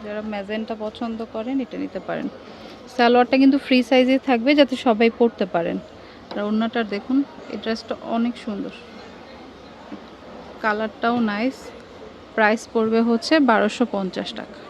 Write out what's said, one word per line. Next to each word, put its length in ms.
যারা 180
ম্যাজেন্টা 560
পছন্দ 540
করেন 280
এটা 180
নিতে 280
পারেন। 220
সালোয়ারটা 400
কিন্তু 220
ফ্রি 240
সাইজে 360
থাকবে, 360
যাতে 220
সবাই 420
পরতে 280
পারেন। 320
আর 120
ওড়নাটা 420
দেখুন, 380
এই 80
ড্রেসটা 440
অনেক 420
সুন্দর, 260
কালারটাও 580
নাইস। 340
প্রাইস 380
পড়বে 280
হচ্ছে 380
বারোশো 520
পঞ্চাশ 420
টাকা। 380